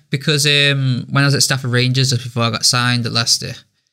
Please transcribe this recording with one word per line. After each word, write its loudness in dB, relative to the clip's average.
because, 0
um, 2
when 2
I 4
was 2
at 2
Stafford -2
Rangers, 2
just -2
before -4
I 0
got -4
signed 0
at -6
Leicester, -2